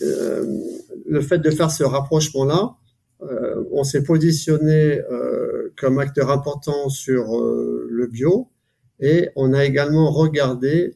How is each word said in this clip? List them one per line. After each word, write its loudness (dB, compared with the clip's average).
euh, -2
le 0
fait 0
de 2
faire 0
ce 0
rapprochement-là, 0
euh, -6
on 0
s'est 0
positionné, 2
euh, -4
comme 2
acteur 0
important -2
sur, -2
euh, -2
le -4
bio 0
et 2
on 2
a 4
également 2
regardé 0